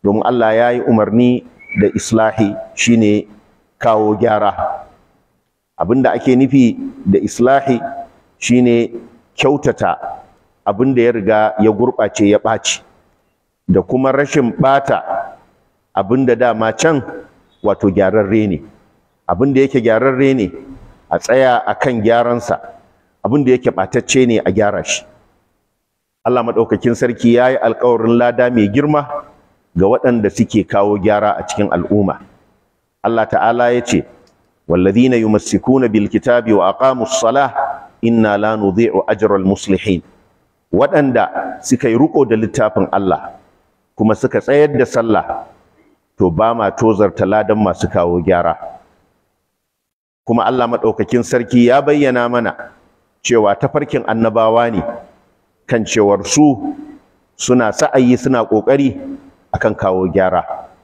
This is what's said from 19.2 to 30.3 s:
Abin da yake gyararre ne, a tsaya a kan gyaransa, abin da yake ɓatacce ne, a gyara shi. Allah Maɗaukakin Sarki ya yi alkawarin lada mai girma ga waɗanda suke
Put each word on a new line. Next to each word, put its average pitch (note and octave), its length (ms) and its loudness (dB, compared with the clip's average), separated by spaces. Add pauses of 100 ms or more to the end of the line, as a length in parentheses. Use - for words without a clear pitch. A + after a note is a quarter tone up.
Abin B2 260 0
da C3 120 4
yake C3+ 160 -2
gyararre B2+ 520 2
ne, A2 140 0 (640)
a E2 100 -2
tsaya B2+ 460 2
a G#2 100 -4
kan B2 260 -2
gyaransa, A#2+ 600 0 (640)
abin C3+ 180 0
da B2 140 2
yake B2 120 -2
ɓatacce A#2+ 580 0
ne, A2+ 120 2
a - 140 -2
gyara G2+ 320 0
shi. - 180 -8 (1200)
Allah A2+ 200 0
Maɗaukakin A2+ 500 0
Sarki A#2 400 0
ya B2 140 4
yi C3 80 0
alkawarin A#2 600 0
lada A#2+ 320 2
mai A2 200 2
girma C#3+ 360 0 (720)
ga F2+ 80 2
waɗanda A#2 440 0
suke G#2+ 360 0